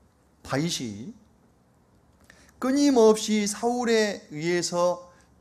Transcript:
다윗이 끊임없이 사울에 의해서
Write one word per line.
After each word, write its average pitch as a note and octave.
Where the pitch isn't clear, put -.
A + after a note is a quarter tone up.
다윗이 C#3
끊임없이 A3+
사울에 A3+
의해서 F3